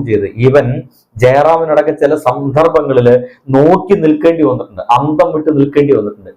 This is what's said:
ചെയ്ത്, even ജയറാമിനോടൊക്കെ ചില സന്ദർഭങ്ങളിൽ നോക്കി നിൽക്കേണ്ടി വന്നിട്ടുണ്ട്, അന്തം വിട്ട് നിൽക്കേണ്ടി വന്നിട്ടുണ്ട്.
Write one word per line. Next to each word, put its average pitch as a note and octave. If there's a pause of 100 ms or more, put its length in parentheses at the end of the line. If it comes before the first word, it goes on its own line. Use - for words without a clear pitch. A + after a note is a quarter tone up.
ചെയ്ത്, G2+ (200)
even A#2+ (540)
ജയറാമിനോടൊക്കെ D3+
ചില D3 (100)
സന്ദർഭങ്ങളിൽ C#3 (480)
നോക്കി F3
നിൽക്കേണ്ടി D#3+
വന്നിട്ടുണ്ട്, - (140)
അന്തം D3+
വിട്ട് D#3
നിൽക്കേണ്ടി C#3
വന്നിട്ടുണ്ട്. -